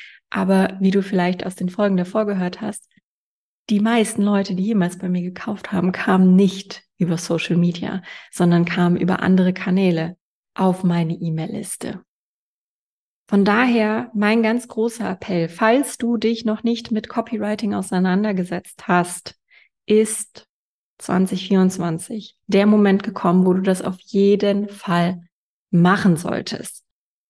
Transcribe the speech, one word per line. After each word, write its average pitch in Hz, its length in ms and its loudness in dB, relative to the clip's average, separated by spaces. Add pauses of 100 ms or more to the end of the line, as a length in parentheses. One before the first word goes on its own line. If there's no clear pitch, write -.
(280)
Aber 190 500 0
wie 190 120 2
du 196 120 2
vielleicht 180 440 -2
aus 185 80 -8
den 180 160 -6
Folgen 202 260 0
davor 180 300 -2
gehört 185 340 -4
hast, 214 260 -10 (840)
die 208 100 2
meisten 220 400 0
Leute, 202 340 0
die 185 80 -2
jemals 190 360 0
bei 185 100 -6
mir 180 140 0
gekauft 180 500 -10
haben, 185 180 0
kamen 185 460 4
nicht 190 460 0 (160)
über 170 180 0
Social 170 400 -4
Media, 175 460 -2 (280)
sondern 170 360 2
kamen 175 320 2
über 175 220 0
andere 185 340 4
Kanäle 180 640 0 (340)
auf 185 320 0
meine 170 300 0
E-Mail-Liste. - 880 -8 (1200)
Von 196 200 2
daher 226 640 0
mein 214 300 2
ganz 233 260 -2
großer 226 400 -4
Appell, 185 400 -4
falls 226 480 0
du 233 220 -2
dich 226 260 -2
noch 214 180 -2
nicht 233 280 -4
mit 220 180 -4
Copywriting 214 640 -4
auseinandergesetzt 185 1120 -2
hast, 175 520 -2 (480)
ist - 600 0 (520)
zwanzig 185 500 -2
vierundzwanzig 185 880 -2 (100)
der 196 200 4
Moment 202 360 4
gekommen, 185 440 2
wo 180 80 4
du 185 80 0
das 185 180 0
auf - 200 -8
jeden 202 680 0
Fall 175 540 -4 (480)
machen 175 480 4
solltest. - 640 -8 (460)